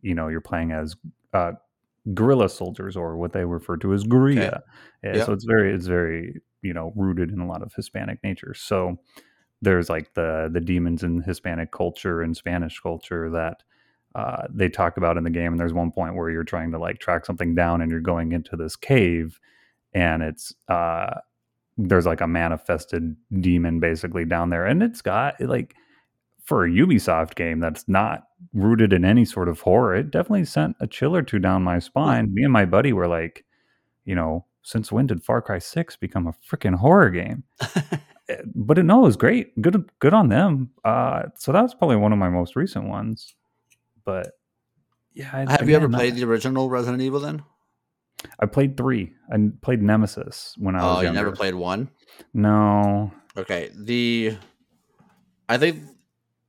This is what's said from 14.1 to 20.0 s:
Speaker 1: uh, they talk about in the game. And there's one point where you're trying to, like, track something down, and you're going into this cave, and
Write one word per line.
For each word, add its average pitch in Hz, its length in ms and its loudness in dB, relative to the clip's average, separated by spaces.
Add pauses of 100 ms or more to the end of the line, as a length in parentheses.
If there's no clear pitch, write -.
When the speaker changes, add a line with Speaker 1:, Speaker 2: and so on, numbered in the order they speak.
Speaker 1:
uh, - 340 -6
they 98 200 0
talk 85 280 -2
about 85 200 0
in 82 60 -4
the 85 60 -2
game. 85 240 -2
And 82 60 0
there's 85 140 -2
one 85 180 -2
point 87 240 -6
where 85 160 -4
you're 82 120 -4
trying 82 280 -6
to, 82 80 -6
like, 85 200 -6
track 85 260 -6
something 85 300 -4
down, 85 260 2
and 80 100 -2
you're 82 80 -4
going 85 320 -2
into 85 260 -6
this 80 180 -8
cave, 85 640 0 (540)
and 82 300 0